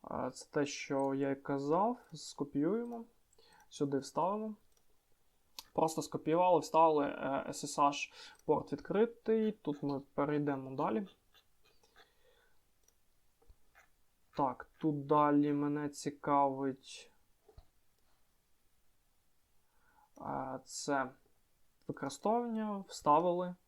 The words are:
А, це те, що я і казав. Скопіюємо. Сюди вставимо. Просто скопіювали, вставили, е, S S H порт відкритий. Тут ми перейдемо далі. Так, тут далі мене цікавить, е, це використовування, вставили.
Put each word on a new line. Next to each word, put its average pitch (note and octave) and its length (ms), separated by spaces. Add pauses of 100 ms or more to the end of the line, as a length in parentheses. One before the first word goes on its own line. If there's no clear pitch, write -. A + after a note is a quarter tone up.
А, B2+ 280
це - 200
те, D3 160
що C3+ 480
я C#3 160
і C#3 60
казав. D3+ 640 (140)
Скопіюємо. G#3+ 920 (640)
Сюди C#3 300
вставимо. G#3 580 (1160)
Просто D#3+ 300
скопіювали, D#3+ 580
вставили, D#3 460
е, C3+ 420
S - 160
S - 140
H C#3+ 340 (320)
порт - 280
відкритий. A3 800
Тут D3 300
ми C#3+ 180
перейдемо C#3+ 680
далі. F#3 360 (3250)
Так, C3+ 400
тут D3 300
далі D3 460
мене D3 360
цікавить, C#3 1200 (3000)
е, C3+ 440
це C3+ 460 (760)
використовування, G#3+ 1000
вставили. F3 680 (140)